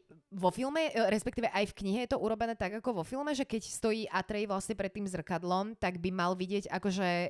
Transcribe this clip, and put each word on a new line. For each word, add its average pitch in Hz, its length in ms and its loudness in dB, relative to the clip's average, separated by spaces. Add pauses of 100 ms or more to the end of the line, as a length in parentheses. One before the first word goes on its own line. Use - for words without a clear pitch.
(300)
vo 190 180 2
filme, 277 380 0
e, 220 220 4
respektíve 220 400 0
aj 196 180 2
v - 100 -10
knihe 196 260 0
je 240 80 -2
to 262 80 2
urobené 226 360 0
tak, 196 200 -2
ako 226 180 -2
vo 175 120 0
filme, 285 280 -2
že 262 100 0
keď 226 200 -2
stojí 220 440 0
Atrej 208 400 -2
vlastne 196 260 -2
pred 196 180 -2
tým 208 140 -6
zrkadlom, 180 720 0
tak 180 220 -2
by 175 140 0
mal 180 220 2
vidieť 185 360 -2
akože 185 400 0 (200)